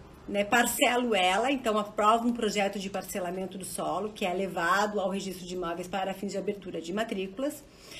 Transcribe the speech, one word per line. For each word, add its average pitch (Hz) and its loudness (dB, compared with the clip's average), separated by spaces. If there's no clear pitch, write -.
né, 202 0
parcelo 240 4
ela, 196 4
então 226 0
aprovo 214 4
um 233 2
projeto 202 0
de 190 -6
parcelamento 185 -4
do 185 -10
solo, 180 -2
que 214 -4
é 175 0
levado 190 2
ao 190 0
registro 190 -6
de 180 -8
imóveis 175 -4
para 190 -2
fins 196 -6
de 196 -4
abertura 190 -6
de 165 -8
matrículas. 214 -4